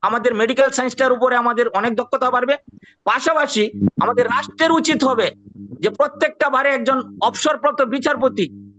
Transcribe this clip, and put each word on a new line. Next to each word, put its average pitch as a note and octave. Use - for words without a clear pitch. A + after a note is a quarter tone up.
আমাদের A3+
মেডিকেল A#3+
সায়েন্সটার B3+
উপরে B3
আমাদের A#3
অনেক A3
দক্ষতা B3+
বাড়বে। B3
পাশাপাশি B3+
আমাদের A#3
রাষ্ট্রের A#3
উচিত D#4+
হবে B3
যে G3
প্রত্যেকটা D4
ভারে C#4
একজন A#3+
অবসরপ্রাপ্ত C#4+
বিচারপতি C4